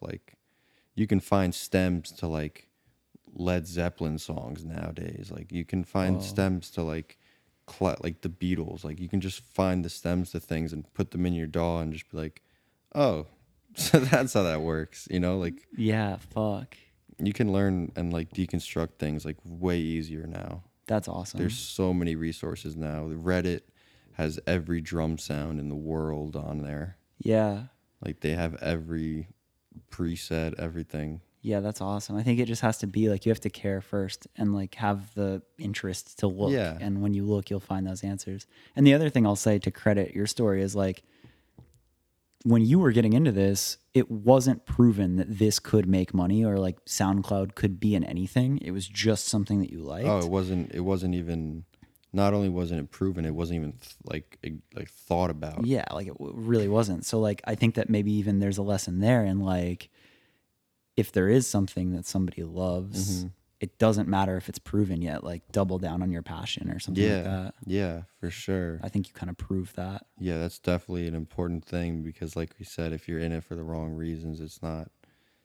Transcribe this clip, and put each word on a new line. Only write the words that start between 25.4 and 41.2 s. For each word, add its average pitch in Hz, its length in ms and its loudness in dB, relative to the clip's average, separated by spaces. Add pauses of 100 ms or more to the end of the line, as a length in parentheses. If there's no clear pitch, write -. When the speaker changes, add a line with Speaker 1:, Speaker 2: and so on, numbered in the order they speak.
Speaker 1:
in 71 80 -6
the 71 80 -6
world 78 600 -4
on 76 260 -6
there. 73 340 -8 (220)
Speaker 2:
Yeah. 107 440 0 (400)
Speaker 1:
Like, - 180 -8
they 76 100 0
have 82 320 -2
every 80 640 -4 (640)
preset, 82 680 -4
everything. 80 600 -6 (220)
Speaker 2:
Yeah, 107 180 0
that's 104 220 -4
awesome. 101 360 -6
I 107 60 -2
think 120 160 2
it 123 60 2
just 113 160 -4
has 110 180 2
to - 80 -4
be, 107 220 2
like, 98 160 0
you 113 60 4
have 110 100 2
to 104 80 -2
care 98 320 -4
first 98 460 -6 (100)
and, 104 180 2
like, 98 200 -4
have 101 380 -2
the 98 280 -2 (180)
interest 101 600 -6
to 107 80 4
look. 98 240 2
Speaker 1:
Yeah. 92 300 0
Speaker 2:
And 101 200 -2
when 101 120 2
you 101 120 0
look, 101 240 2
you'll 101 100 -2
find 95 260 -4
those 95 180 -6
answers. 98 440 -6 (280)
And 143 120 10
the 139 60 12
other 151 160 4
thing 123 160 4
I'll 104 100 4
say 104 240 4
to - 120 -2
credit 101 440 2
your 101 100 0
story 104 360 2
is, 98 140 -2
like, 95 280 0 (1400)